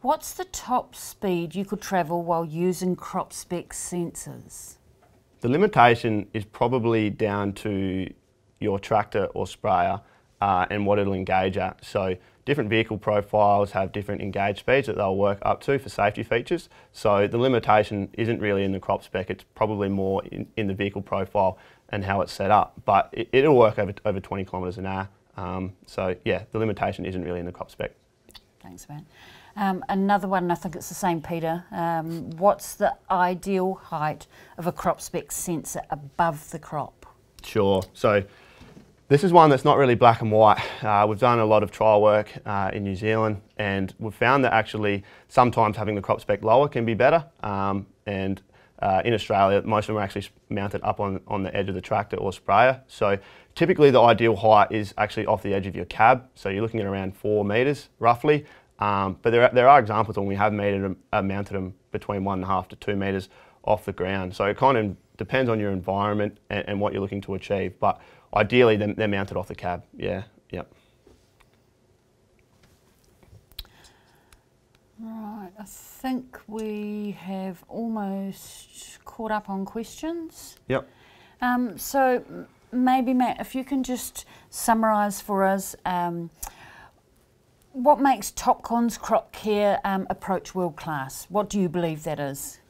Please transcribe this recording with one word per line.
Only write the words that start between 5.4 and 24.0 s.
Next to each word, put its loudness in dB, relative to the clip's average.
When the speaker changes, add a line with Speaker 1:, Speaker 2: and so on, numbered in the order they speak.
Speaker 2:
limitation 4
is -6
probably 0
down -2
to -4
your -4
tractor 0
or -4
sprayer, -2
uh, 2
and -2
what 2
it'll 0
engage 0
at. -6
So -2
different -2
vehicle 0
profiles 2
have -4
different -8
engage -4
speeds 0
that -4
they'll 0
work 0
up -2
to -2
for -10
safety -2
features. -2
So 2
the -2
limitation 2
isn't -2
really 0
in -2
the -4
crop -4
spec, -8
it's -8
probably -2
more -2
in, -12
in -4
the -4
vehicle -4
profile -2
and -4
how 0
it's -6
set -2
up. 4
But 2
it, -6
it'll 6
work 6
over, -2